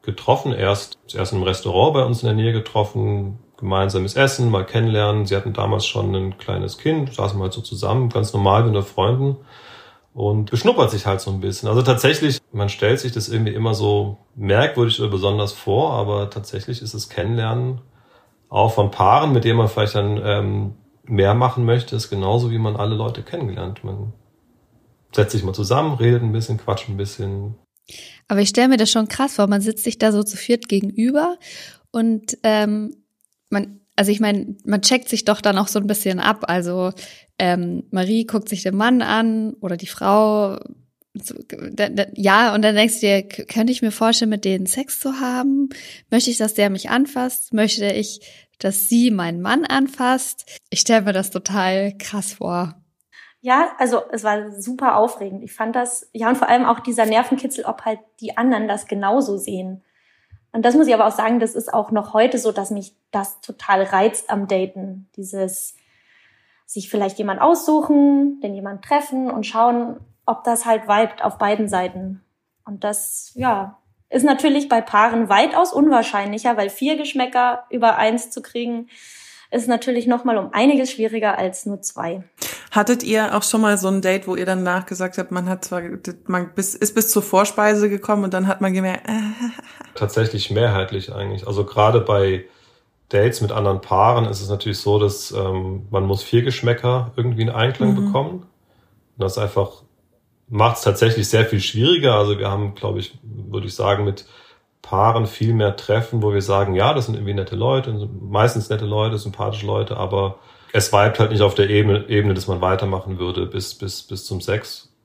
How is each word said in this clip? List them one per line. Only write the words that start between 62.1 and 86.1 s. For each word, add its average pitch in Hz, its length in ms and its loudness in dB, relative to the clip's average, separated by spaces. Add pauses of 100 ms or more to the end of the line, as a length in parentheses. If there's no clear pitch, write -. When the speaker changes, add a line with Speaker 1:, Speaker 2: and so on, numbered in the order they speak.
Speaker 3:
heute 247 240 4
so, 226 140 0
dass 196 180 -4
mich 202 240 -8 (160)
das 202 300 -6
total 196 420 0
reizt 196 480 0
am 202 180 -2
Daten. 190 680 -4
Dieses 190 580 -8 (920)
sich - 240 -10
vielleicht 196 300 -2
jemand 202 220 -4
aussuchen, 285 1000 4
den 202 140 -6
jemand 196 300 -10
treffen 262 460 0
und 214 140 -4
schauen, 240 520 0 (300)
ob 226 180 -2
das 233 200 0
halt 220 240 0
vibet 214 340 2
auf 202 140 -2
beiden 208 320 0
Seiten. 190 540 -4 (420)
Und 202 200 -10
das, - 500 -6
ja, 208 440 -2 (300)
ist 262 160 2
natürlich 285 440 2
bei 226 120 4
Paaren 226 480 4
weitaus 311 440 4
unwahrscheinlicher, 220 840 2
weil 196 140 0
vier 302 260 -2
Geschmäcker 254 720 0
übereins 226 640 2
zu 247 100 -10
kriegen, 240 480 -8 (640)
ist 233 180 -2
natürlich 240 380 0
noch 247 180 2
mal 226 140 2
um 190 140 -6
einiges 262 400 2
schwieriger 220 460 0
als 185 280 -4
nur 202 160 -6
zwei. 180 420 -8 (460)
Speaker 4:
Hattet 240 340 2
ihr 214 320 0
auch 208 80 0
schon 226 160 0
mal 208 180 4
so 190 100 -2
ein 190 140 0
Date, 190 240 0
wo 185 80 -4
ihr 180 120 -4
danach 185 400 -2
gesagt 185 320 -6
habt, 180 120 -6
man 180 180 -4
hat 185 160 -4
zwar, 180 180 -6 (440)